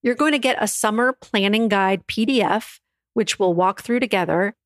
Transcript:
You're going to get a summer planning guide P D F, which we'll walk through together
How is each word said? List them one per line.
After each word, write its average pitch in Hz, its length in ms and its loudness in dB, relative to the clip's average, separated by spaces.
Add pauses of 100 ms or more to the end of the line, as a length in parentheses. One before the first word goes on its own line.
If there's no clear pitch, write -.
You're 240 120 0
going 302 180 0
to 294 60 0
get 254 240 0
a 214 60 -2
summer 226 440 0
planning 214 560 0
guide 196 380 0
P 220 200 -2
D 262 160 2
F, - 360 -2 (360)
which - 240 -2
we'll 185 160 2
walk 185 260 0
through 240 200 -2
together 196 540 -2 (100)